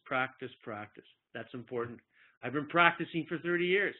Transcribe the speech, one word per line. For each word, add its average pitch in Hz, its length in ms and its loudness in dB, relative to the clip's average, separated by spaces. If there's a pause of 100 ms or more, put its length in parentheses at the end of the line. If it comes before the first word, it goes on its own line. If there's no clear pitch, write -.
practice, 127 460 -2 (120)
practice. 104 400 -12 (300)
That's 117 200 -12
important. 117 460 -6 (440)
I've 120 100 -4
been 147 140 -2
practicing 170 600 4
for 170 120 -4
thirty 175 260 0
years, 185 340 2